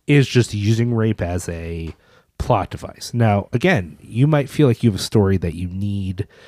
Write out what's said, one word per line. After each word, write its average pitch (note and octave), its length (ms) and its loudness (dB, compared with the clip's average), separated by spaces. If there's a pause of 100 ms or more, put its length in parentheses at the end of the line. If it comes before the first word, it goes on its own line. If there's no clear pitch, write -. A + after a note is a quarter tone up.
is C#3+ 200 4
just - 260 2
using A2 400 0
rape A2+ 280 0
as F2+ 260 -4
a E2 480 -8 (420)
plot G#2+ 320 0
device. - 440 -14
Now, G#2+ 400 2
again, A#2 480 0
you B2 260 0
might D3 220 0
feel D3+ 180 2
like A#2 160 0
you A#2 80 4
have F#2+ 80 -2
a - 40 -6
story G2 340 2
that E2+ 160 -2
you F2 140 -8
need F#2+ 600 -6 (200)